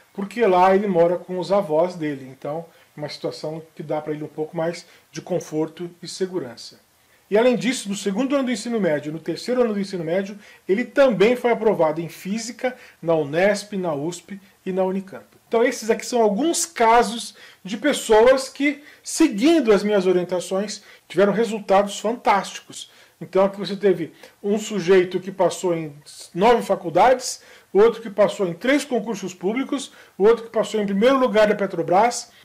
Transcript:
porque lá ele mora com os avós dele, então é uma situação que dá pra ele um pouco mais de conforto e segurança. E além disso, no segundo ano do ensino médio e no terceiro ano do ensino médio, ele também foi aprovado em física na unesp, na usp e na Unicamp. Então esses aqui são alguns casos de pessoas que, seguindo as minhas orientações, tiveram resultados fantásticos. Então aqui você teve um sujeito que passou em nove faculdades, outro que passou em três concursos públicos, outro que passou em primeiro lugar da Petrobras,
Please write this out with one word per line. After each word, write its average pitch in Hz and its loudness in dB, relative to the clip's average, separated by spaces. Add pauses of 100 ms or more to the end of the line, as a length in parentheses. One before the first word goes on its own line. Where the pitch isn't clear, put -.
(120)
porque 196 -4
lá 190 6
ele 202 2
mora 175 4
com 180 -8
os 170 -4
avós 185 2
dele, 147 -6
então 151 -10 (300)
é 151 -16
uma 147 -8
situação 160 -10 (140)
que 165 -12
dá 151 -4
pra 156 -8
ele 151 -8
um 143 -12
pouco 156 -8
mais 165 -4 (280)
de 151 -12
conforto 160 -6 (140)
e 170 -16
segurança. 175 -10 (500)
E 196 2
além 247 4
disso, 202 -4
no 196 -6
segundo 240 -2
ano 269 0
do 247 -4
ensino 233 -4
médio 151 -2
e - -8
no 160 -10
terceiro 233 -4
ano 220 0
do 202 -4
ensino 190 -8
médio, 196 -4 (320)
ele 220 0
também 247 4
foi 240 0
aprovado 165 0
em 165 -8
física 226 -8 (240)
na 165 0
unesp, 175 0
na 180 -2
usp 175 -8 (240)
e 185 -4
na 185 0
Unicamp. 190 -6 (200)
Então 226 2
esses 247 -2
aqui 214 -2
são 240 0
alguns 226 0
casos 226 2 (280)
de 190 -8
pessoas 254 4
que, 285 -2 (220)
seguindo 269 2
as 190 4
minhas 202 2
orientações, 185 -2 (260)
tiveram 196 2
resultados 202 0
fantásticos. - -4 (300)
Então 185 2
aqui 196 -2
você 202 -6
teve 185 0 (300)
um 208 0
sujeito 185 2
que 185 -8
passou 175 0
em 156 -6 (380)
nove 220 4
faculdades, 190 2 (320)
outro 220 4
que 214 -12
passou 202 0
em 170 -4
três 269 0
concursos 220 -4
públicos, 247 -4 (280)
outro 226 4
que - -18
passou 214 -2
em 202 -2
primeiro 220 2
lugar 214 4
da 208 2
Petrobras, 190 0 (140)